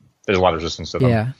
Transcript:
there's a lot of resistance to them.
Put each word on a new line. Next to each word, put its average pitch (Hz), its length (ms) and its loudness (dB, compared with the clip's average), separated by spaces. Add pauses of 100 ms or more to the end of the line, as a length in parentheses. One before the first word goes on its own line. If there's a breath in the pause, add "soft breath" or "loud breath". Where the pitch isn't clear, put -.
(280)
there's 98 100 2
a 90 40 4
lot 90 120 4
of 80 80 -4
resistance 85 300 -8
to - 80 -6
them. 123 400 0